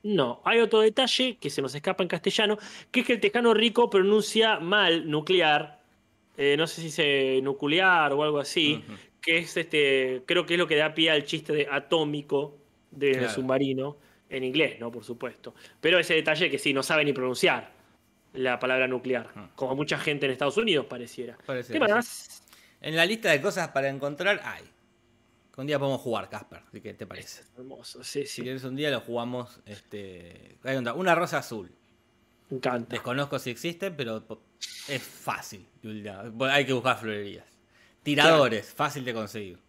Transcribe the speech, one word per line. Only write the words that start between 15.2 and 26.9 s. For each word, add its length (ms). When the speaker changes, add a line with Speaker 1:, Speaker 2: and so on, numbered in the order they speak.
Speaker 1:
Pero 200
ese 160
detalle 340
que 100
sí, 140
no 100
sabe 220
ni 80
pronunciar 580
la 260
palabra 280
nuclear, 480
Speaker 2:
Ujú. 200
Speaker 1:
como 200
mucha 220
gente 280
en 80
Estados 240
Unidos 280
pareciera. 600
Speaker 2:
Parece 280
Speaker 1:
¿Qué 60
Speaker 2:
que 60
sí. 60
Speaker 1:
más? 520
Speaker 2:
En 160
la 80
lista 260
de 100
cosas 280
para 200
encontrar 540
hay. 200
Que 80
un 60
día 100
podemos 240
jugar, 280
Casper, 380
así 140
que, 140